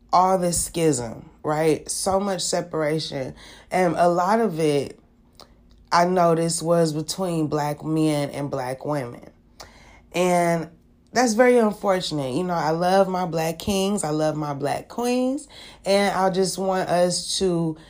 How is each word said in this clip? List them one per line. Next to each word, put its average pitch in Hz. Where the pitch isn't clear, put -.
all 185
this 175
schism, 123
right? 151
So 196
much 196
separation. 156
And 175
a 175
lot 180
of 185
it, 147
I 175
noticed, 170
was 165
between 160
Black 147
men 156
and 143
Black 131
women. 143
And 170
that's 233
very 247
unfortunate. 185
You 170
know, 180
I 156
love 180
my 185
Black 165
kings, 196
I 156
love 151
my 151
Black 139
queens, 254
and 196
I 185
just 185
want 185
us 175
to 170